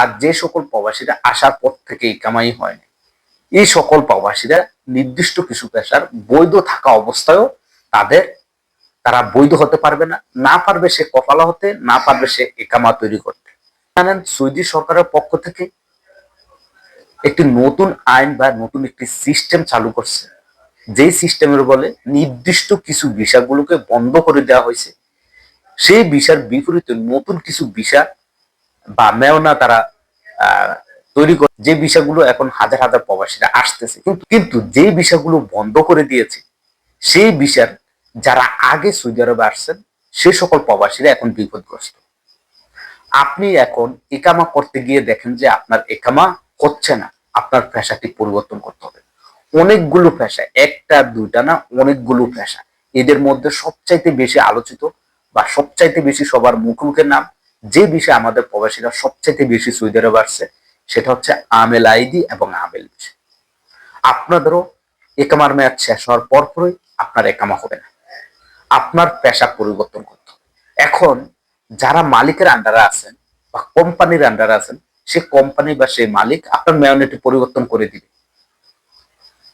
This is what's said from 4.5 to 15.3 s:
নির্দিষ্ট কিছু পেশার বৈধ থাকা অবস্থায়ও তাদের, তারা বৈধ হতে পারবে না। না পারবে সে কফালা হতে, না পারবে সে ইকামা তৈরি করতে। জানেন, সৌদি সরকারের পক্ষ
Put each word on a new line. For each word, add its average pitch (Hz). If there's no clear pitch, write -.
নির্দিষ্ট 131
কিছু 147
পেশার 127
বৈধ 160
থাকা -
অবস্থায়ও 120
তাদের, 117
তারা 123
বৈধ 143
হতে 147
পারবে 151
না। 165
না 151
পারবে 180
সে 160
কফালা 143
হতে, 165
না 120
পারবে 127
সে -
ইকামা 117
তৈরি 107
করতে। -
জানেন, 185
সৌদি 135
সরকারের 165
পক্ষ 151